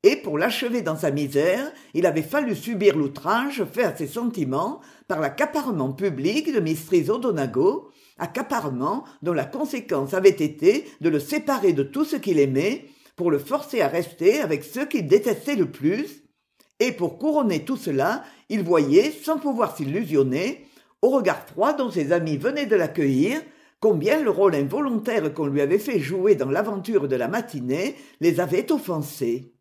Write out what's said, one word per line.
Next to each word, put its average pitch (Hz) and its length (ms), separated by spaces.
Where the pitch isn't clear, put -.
Et 254 120
pour 170 220
l'achever 233 440
dans 160 140
sa 156 140
misère, 147 600
il 170 120
avait 156 160
fallu 240 340
subir 202 400
l'outrage 202 680
fait 233 200
à 170 120
ses 151 120
sentiments 202 720
par 185 120
l'accaparement 214 720
public 196 600
de 233 80
Miss 156 300
O'Donago, 185 840
accaparement 170 880
dont 170 100
la 143 120
conséquence 196 720
avait 190 160
été 175 560
de 156 80
le 151 120
séparer 254 520
de 139 100
tout 247 220
ce 302 120
qu'il 190 220
aimait, 143 480
pour 175 160
le 143 80
forcer 254 440
à 143 60
rester 175 520
avec 156 240
ceux 277 220
qu'il 233 200
détestait 214 480
le 180 160
plus, 180 540
et 247 120
pour - 260
couronner 208 460
tout 262 120
cela, 160 480
il 208 140
voyait, 170 500
sans 311 260
pouvoir 240 380
s'illusionner, 151 920
au 240 80
regard - 360
froid 240 280
dont 254 160
ses 156 200
amis 160 280
venaient 277 280
de 214 80
l'accueillir, 160 680
combien 208 400
le 254 100
rôle 180 240
involontaire 208 800
qu'on 156 120
lui 139 140
avait 151 180
fait 214 220
jouer 185 360
dans - 140
l'aventure 196 560
de 131 100
la 120 120
matinée 156 680
les 165 200
avait 185 320
offensés. 139 880